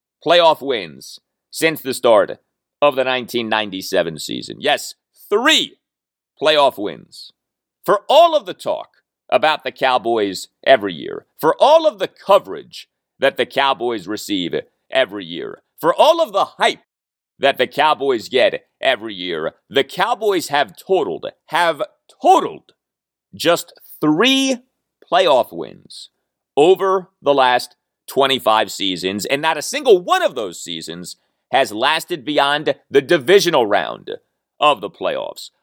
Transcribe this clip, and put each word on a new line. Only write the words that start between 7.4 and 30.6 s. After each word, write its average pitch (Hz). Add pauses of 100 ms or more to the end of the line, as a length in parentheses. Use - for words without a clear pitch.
For 196
all 320
of 247
the 170
talk - (260)
about 147
the 127
Cowboys 117 (160)
every 101
year, 50 (120)
for 156
all 311
of 233
the 185
coverage - (300)
that 135
the 123
Cowboys 120
receive 92 (360)
every 101
year, 76 (160)
for 165
all 320
of 233
the 185
hype 185 (600)
that 131
the 127
Cowboys 135
get 107 (140)
every 113
year, 85 (140)
the 131
Cowboys 196
have 143
totaled, 139 (200)
have 160 (400)
totaled 262 (600)
just 160 (280)
three 254 (520)
playoff 156
wins 57 (460)
over 185 (100)
the 143
last 127 (320)
twenty-five 113
seasons, 95
and 139
not 160
a 139
single 254
one 349
of 226
those 98